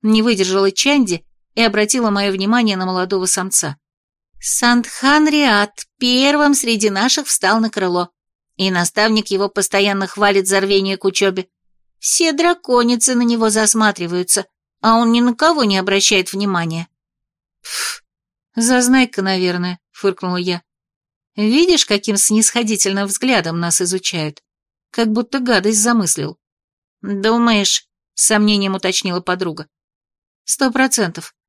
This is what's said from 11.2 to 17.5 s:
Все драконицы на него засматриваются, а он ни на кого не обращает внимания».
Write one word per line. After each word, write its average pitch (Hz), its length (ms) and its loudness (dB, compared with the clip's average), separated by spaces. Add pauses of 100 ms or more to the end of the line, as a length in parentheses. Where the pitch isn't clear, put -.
Все - 340 -2
драконицы 254 800 0
на 240 80 0
него 233 280 0
засматриваются, 202 960 0 (380)
а 226 140 4
он 233 140 2
ни 240 100 4
на 247 120 2
кого 302 300 2
не 196 140 2
обращает 190 560 0
внимания». 170 540 -4 (760)